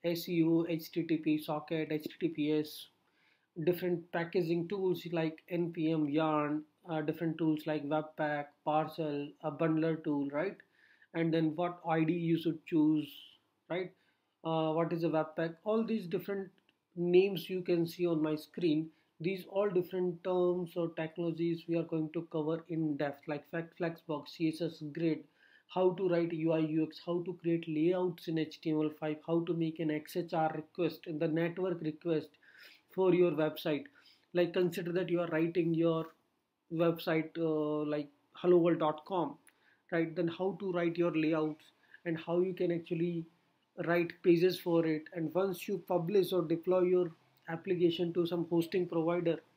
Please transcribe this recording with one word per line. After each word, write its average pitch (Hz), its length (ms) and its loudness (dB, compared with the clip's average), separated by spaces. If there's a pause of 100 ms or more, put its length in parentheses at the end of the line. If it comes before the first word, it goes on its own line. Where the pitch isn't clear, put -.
S 170 260 -4
E 170 140 2
O, 165 260 4
H 165 220 -6
T 165 140 -4
T 165 140 -2
P, 151 200 0
socket, 156 540 -4
H 151 120 -4
T - 60 -6 (100)
T 170 80 0
P 151 240 -2
S, 151 360 -4 (720)
different 175 480 0
packaging 170 560 0
tools 185 460 -2
like 160 360 -2
N 170 240 -2
P 165 200 0
M, 151 160 2
Yarn, 151 560 0 (260)
uh, 156 100 -2
different 160 380 -2
tools 156 280 0
like 151 220 -4
Webpack, 151 580 -2 (180)
Parcel, 151 640 -2 (140)
a 156 80 -2
bundler 160 540 0
tool, 143 260 0
right? 160 260 -4 (580)
And 165 180 2
then 160 220 2
what 175 240 -2 (100)
I 160 160 2
D 170 80 0
you 165 260 2
should 165 280 -2
choose, 151 420 2 (640)
right? 180 220 -4 (520)
Uh, 160 280 2
what 165 200 2
is 165 120 -2
a 170 40 4
Webpack? 156 460 0 (100)
All 220 200 2
these 220 220 -2
different 196 440 -4 (460)
names 175 520 4
you 185 140 -4
can 170 240 2
see 175 200 -2
on 165 160 2
my 156 120 0
screen, 160 540 0 (320)
these 180 280 -4
all 202 220 0
different 180 540 -2
terms 180 520 0
or 170 140 -2
technologies 165 800 -4
we 165 80 0
are 165 80 0
going 160 280 -4
to 165 180 -6
cover 160 380 -2
in 160 280 -2
depth, 143 320 -4
like 147 220 -8
Flex-, 165 300 -6
Flexbox, 165 500 -6
C 160 180 0
S 156 120 -4
S 160 220 -6 (100)
Grid, 160 280 0 (520)
how 185 200 4
to 185 160 0
write 170 240 2
U 160 200 0
I 160 60 2
U 156 240 2
X, 156 240 -4
how 175 160 -2
to 175 180 -8
create 165 280 0
layouts 170 600 0
in 165 80 -2
H 156 240 -4
T 160 120 -2
M 156 100 2
L 151 80 0 (100)
five, 156 160 -4 (100)
how 170 180 2
to 170 100 -2
make 160 240 -2
an 156 140 -2
X 151 240 -6
H 175 180 -4
R 156 200 2
request 156 520 -4
in 160 120 -6
the 165 100 0
network 170 520 -2
request 156 480 -2 (680)
for 185 180 4
your 175 200 6
website. 151 520 -2 (500)
Like, 175 180 2
consider 175 400 0
that 175 160 -2
you 175 120 0
are 170 80 -2
writing 165 460 2
your 160 320 2 (640)
website, 165 680 0
uh, 151 520 0
like 147 180 -4 (260)
hello 180 240 4
world 170 200 4
dot 156 260 0
com, 170 300 -2 (560)
right? 165 240 -2
Then 170 140 0
how 185 320 -2
to 196 100 -4
write 170 260 0
your 170 140 2
layouts 156 540 0 (400)
and 170 120 -2
how 165 240 0
you 185 140 2
can 180 160 0
actually 170 560 -2 (580)
write 170 280 2 (100)
pages 175 380 6
for 165 260 4
it. 156 160 0 (100)
And 160 220 -4
once 185 320 0
you 190 220 -4
publish 180 440 2
or 180 100 2
deploy 165 400 2
your 180 280 4 (380)
application 170 640 0
to 175 140 2
some 170 220 -2
hosting 175 380 0
provider 170 540 0 (160)